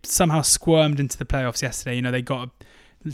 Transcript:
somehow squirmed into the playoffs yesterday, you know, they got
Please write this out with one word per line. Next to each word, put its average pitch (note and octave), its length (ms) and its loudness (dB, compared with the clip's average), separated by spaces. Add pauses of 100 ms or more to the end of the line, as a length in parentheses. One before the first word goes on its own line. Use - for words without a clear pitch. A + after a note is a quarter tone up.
somehow D#3+ 400 2
squirmed D#3 580 4
into C#3+ 160 -2
the - 80 -8
playoffs B2+ 380 -2
yesterday, B2 340 -6
you B2 60 -2
know, B2 100 -2
they B2+ 100 -2
got B2 280 -6 (640)